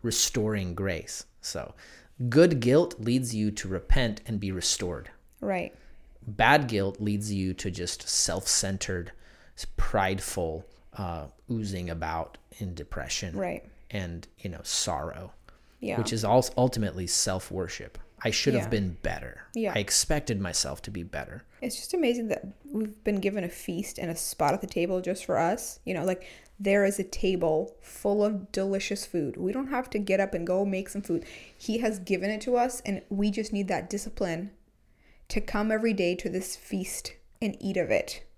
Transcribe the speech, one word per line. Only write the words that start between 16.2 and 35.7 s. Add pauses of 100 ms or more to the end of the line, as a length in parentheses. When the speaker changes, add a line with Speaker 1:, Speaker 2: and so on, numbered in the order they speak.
Speaker 1:
al-,
ultimately
self-worship. (240)
"I
should
have
Speaker 2:
Yeah.
Speaker 1:
been
better. (100)
Speaker 2:
Yeah.
Speaker 1:
I
expected
myself
to
be
better." (180)
Speaker 2:
It's
just
amazing
that (180)
we've
been
given
a
feast
and
a
spot
at
the
table
just
for
us.
You
know,
like, (360)
there
is
a
table
full
of
delicious
food.
We
don't
have
to
get
up
and
go
make
some
food. (320)
He
has
given
it
to
us,
and
we
just
need
that
discipline (760)
to
come